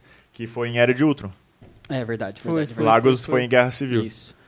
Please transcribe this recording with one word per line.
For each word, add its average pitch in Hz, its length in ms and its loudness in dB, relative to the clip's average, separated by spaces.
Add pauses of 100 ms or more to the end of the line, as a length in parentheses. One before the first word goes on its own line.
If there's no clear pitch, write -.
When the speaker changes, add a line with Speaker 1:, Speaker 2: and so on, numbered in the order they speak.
(340)
Speaker 1:
que 117 120 -12
foi 120 240 -6
em 117 80 -6
Era 120 160 6
de 127 100 -2
Ultron. 139 260 -2 (580)
Speaker 2:
É 135 160 -4
verdade, 110 380 -8
Speaker 3:
Foi, - 100 -6
Speaker 2:
verdade, 160 220 -4
Speaker 3:
foi, 113 100 -4
Speaker 2:
verdade. - 0 -
Speaker 1:
Lagos 120 420 4
Speaker 3:
foi, 156 60 -10
Speaker 1:
foi 127 100 2
Speaker 3:
foi. 123 40 -2
Speaker 1:
em 120 40 -6
Guerra 123 220 4
Civil. 123 320 -2
Speaker 2:
Isso. - 320 -14 (120)